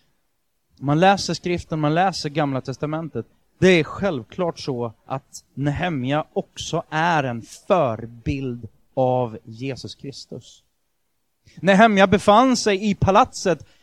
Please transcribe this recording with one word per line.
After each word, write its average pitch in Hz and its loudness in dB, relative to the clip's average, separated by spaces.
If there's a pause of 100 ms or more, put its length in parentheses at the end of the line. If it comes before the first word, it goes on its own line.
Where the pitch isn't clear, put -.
(800)
man 143 0
läser 190 2
skriften, 170 -6
man 151 0
läser 170 -2
Gamla 139 -2
testamentet. 151 -8 (340)
Det 175 6
är 175 6
självklart 170 -6
så 120 -6 (120)
att - -12 (100)
Nehemja 143 -4
också - -6
är 156 0
en 120 -6
förebild 120 -4 (260)
av 127 0
Jesus 117 -12
Kristus. - -18 (920)
Nehemja 196 6
befann 214 4
sig 208 0
i 196 0
palatset, 196 0 (180)